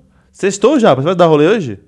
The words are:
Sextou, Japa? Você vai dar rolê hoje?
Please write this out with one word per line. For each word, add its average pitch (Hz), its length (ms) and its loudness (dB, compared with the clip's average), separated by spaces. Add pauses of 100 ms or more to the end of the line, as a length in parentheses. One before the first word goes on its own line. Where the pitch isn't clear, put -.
(320)
Sextou, 220 480 -2
Japa? 156 220 2
Você 135 40 -6
vai 185 100 -2
dar 175 100 2
rolê 151 220 2
hoje? 165 400 -4